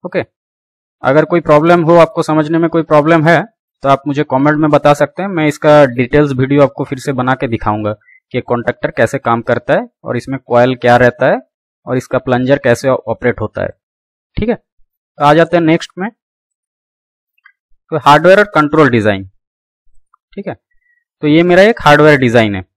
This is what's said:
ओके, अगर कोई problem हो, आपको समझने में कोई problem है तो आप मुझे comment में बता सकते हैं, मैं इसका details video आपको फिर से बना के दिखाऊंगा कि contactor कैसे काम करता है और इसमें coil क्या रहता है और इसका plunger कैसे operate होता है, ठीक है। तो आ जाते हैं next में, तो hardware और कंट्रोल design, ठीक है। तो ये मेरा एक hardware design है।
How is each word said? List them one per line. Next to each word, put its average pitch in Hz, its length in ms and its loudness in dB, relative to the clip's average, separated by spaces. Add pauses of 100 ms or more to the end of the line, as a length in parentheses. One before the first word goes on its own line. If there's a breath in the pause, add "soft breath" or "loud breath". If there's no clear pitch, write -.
ओके, 180 180 -8 (800)
अगर 135 220 2
कोई 175 160 -2
problem 165 420 2
हो, 165 120 2
आपको 165 260 2
समझने 156 360 -2
में 165 120 0
कोई 165 140 -2
problem 156 400 2
है 165 200 2 (400)
तो 135 60 0
आप 135 180 2
मुझे 147 160 -4
comment 147 340 -2
में 156 120 0
बता 147 240 2
सकते 143 280 -4
हैं, 196 80 -8
मैं 156 180 -4
इसका 147 380 4
details 127 460 -2
video 135 320 0
आपको 139 200 -4
फिर 127 160 -10
से 139 140 -8
बना 127 200 -2
के 131 140 -6
दिखाऊंगा 107 460 -6 (380 soft breath)
कि 123 100 -6
contactor 120 500 -6
कैसे 127 260 -2
काम 117 240 -4
करता 120 320 -4
है 233 140 -4 (160)
और 120 140 -8
इसमें 135 220 -10
coil 123 360 0
क्या 120 220 2
रहता 123 280 2
है 190 140 0 (460)
और 127 120 -6
इसका 127 200 -6
plunger 127 400 -2
कैसे 127 320 -2
operate 117 520 -4
होता 104 200 -10
है, - 80 -6 (680)
ठीक 214 120 -4
है। 226 60 -2
तो - 720 -12
आ 147 80 4
जाते 165 240 0
हैं 165 60 0
next 165 340 0
में, 190 120 -8 (1800)
तो 160 60 -6
hardware 156 420 4
और 208 60 2
कंट्रोल 151 440 0
design, 101 380 -2 (1080)
ठीक 202 120 -12
है। 156 60 -10 (680)
तो 156 60 -2
ये 156 160 2
मेरा 175 180 4
एक 226 200 2
hardware 151 380 4
design 113 360 0
है। 92 100 -10 (120)